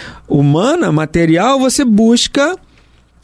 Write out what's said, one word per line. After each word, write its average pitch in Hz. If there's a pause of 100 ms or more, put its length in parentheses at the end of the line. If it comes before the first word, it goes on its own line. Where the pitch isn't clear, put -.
(280)
humana, 175
material, 170
você 262
busca 240 (640)